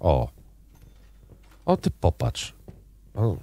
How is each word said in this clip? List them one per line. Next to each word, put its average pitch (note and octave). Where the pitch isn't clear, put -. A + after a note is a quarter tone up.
O. C2+
O, F#3
ty -
popatrz. -
O, G#2+